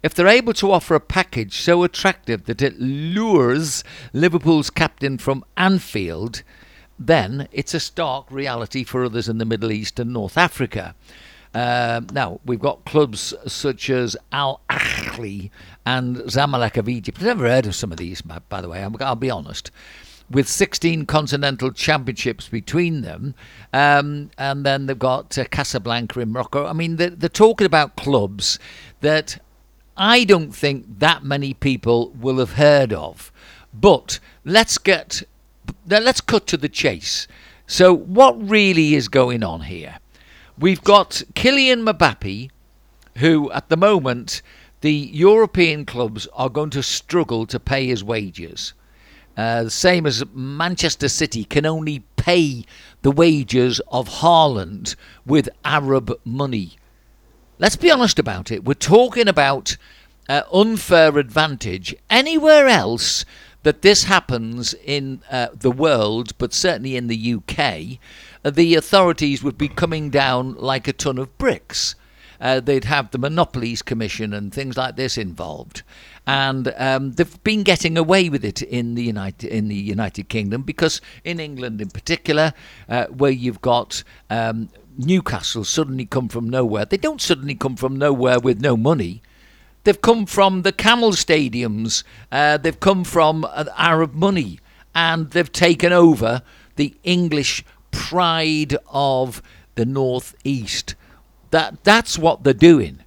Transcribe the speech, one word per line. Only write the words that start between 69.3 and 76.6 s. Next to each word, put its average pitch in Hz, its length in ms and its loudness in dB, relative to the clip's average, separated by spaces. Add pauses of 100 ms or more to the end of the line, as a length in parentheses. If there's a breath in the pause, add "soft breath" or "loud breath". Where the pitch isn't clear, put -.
would 135 140 -4
be 147 100 -2
coming 156 420 -4
down 131 460 0
like 131 320 -4
a 139 60 -4
ton 135 240 -4
of 131 200 -10
bricks. - 580 -4 (440 soft breath)
Uh, 131 200 0
they'd 131 240 0
have 135 280 -2
the 135 60 -6
Monopolies 127 640 -2
Commission 110 520 -6
and 104 200 -8
things 131 220 -8
like 131 220 -4
this 127 200 -4
involved. 90 640 -10 (440 loud breath)
And, 135 500 -2